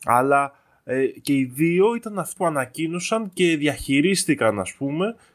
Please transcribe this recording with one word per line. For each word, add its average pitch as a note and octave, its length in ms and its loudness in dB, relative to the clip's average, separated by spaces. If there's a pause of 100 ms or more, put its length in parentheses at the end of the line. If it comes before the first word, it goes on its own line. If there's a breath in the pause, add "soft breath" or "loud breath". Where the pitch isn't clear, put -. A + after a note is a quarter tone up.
αλλά, C#3 480 2 (320 soft breath)
ε, C3 220 -2
και - 260 -4
οι C3+ 120 2
δύο E3+ 500 2
ήταν A3 240 -8
αυτοί - 180 -6
που F#3 100 0
ανακοίνωσαν E3 880 -4
και E3+ 220 2
διαχειρίστηκαν, C#3+ 1040 2
ας F#2 160 -6
πούμε, D#3+ 420 -4 (180 soft breath)